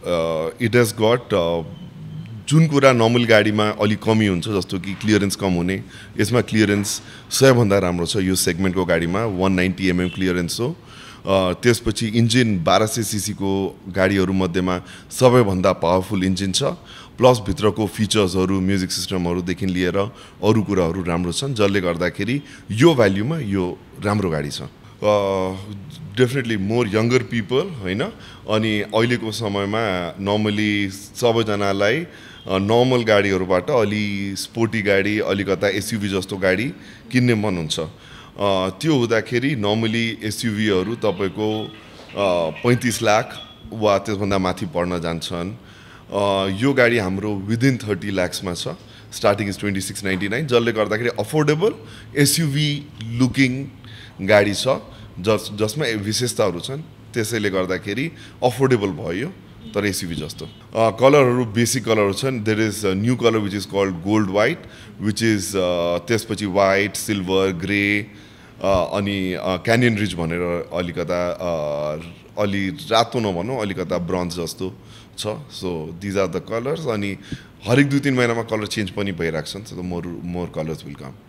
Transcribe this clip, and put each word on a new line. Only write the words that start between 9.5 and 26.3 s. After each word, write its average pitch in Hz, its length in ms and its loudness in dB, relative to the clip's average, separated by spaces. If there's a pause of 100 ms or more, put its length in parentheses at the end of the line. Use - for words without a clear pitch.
नाइन्टी 92 360 2
एमएम 90 200 2
क्लियरेन्स 90 500 -2
हो। 139 160 -4 (420)
अ, 92 360 2
त्यसपछि 113 540 0
इन्जिन 113 560 2
बाह्र 95 240 4
सय 113 160 -4
सिसीको 98 760 -4 (100)
गाडीहरूमध्येमा 92 920 2 (300)
सबैभन्दा 98 600 4
पावरफुल 92 500 0
इन्जिन 95 280 0
छ, 123 120 0 (540)
प्लस 123 220 6
भित्रको 101 480 0
फिचर्सहरू, 95 720 0
म्युजिक 92 300 0
सिस्टमहरूदेखि 90 760 -4
लिएर 90 320 0 (460)
अरू 107 200 4
कुराहरू 92 400 0
राम्रो 87 280 -2
छन्, 135 220 -4
जसले 101 280 2
गर्दाखेरि 90 600 -2 (300)
यो 147 240 6
भ्याल्युमा 110 440 2
यो 98 380 -2 (260)
राम्रो 101 260 0
गाडी 73 200 -2
छ। 69 120 -10
अ, 65 60 -12 (1500)
definitely 120 360 0 (140)